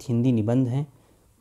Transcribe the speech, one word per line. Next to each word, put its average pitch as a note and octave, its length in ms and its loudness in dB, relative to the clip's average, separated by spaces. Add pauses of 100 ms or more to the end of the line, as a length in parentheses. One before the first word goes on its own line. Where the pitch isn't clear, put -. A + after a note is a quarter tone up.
हिंदी A#2+ 240 2
निबंध A#2 360 2
हैं। C3+ 200 -2 (540)